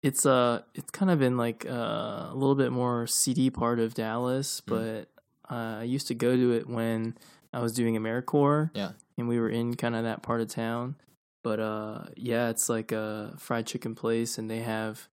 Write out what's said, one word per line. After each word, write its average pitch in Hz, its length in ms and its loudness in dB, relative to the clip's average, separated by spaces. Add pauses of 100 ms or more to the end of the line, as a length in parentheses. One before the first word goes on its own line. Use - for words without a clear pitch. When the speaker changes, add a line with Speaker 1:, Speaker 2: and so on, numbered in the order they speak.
Speaker 1:
It's, 143 240 2
uh, 123 360 4 (120)
it's - 160 -12
kind 190 200 2
of 156 120 4
in, 127 140 4
like, 117 300 -2
uh, 110 640 -4
a - 40 -12
little 135 200 4
bit 131 180 2
more 123 340 0
seedy 131 440 2
part 120 300 0
of 113 140 0
Dallas, 123 680 -2
Speaker 2:
Mm. - 60 -20
Speaker 1:
but, 95 420 -4 (440)
uh, 113 280 -4
I - 40 -8
used 127 240 -2
to 127 60 -2
go 120 220 4
to 123 160 4
it 117 160 0
when 113 480 -2 (360)
I 127 80 -4
was 117 120 0
doing 113 240 2
AmeriCorps. 143 800 2
Speaker 2:
Yeah. 98 180 -2 (240)
Speaker 1:
And 120 120 -2
we 120 120 2
were 113 80 2
in 117 260 0
kinda 117 280 -2
that 113 200 -4
part 117 200 0
of 107 60 -4
town. 120 480 -4 (460)
But, 110 160 -2
uh, 107 460 -4 (120)
yeah, 117 340 0
it's, - 180 -2
like, 113 240 -2
a 107 460 -4
fried 117 280 -2
chicken 120 280 -6
place, 117 440 0
and 110 120 -6
they 113 100 -4
have 110 520 -6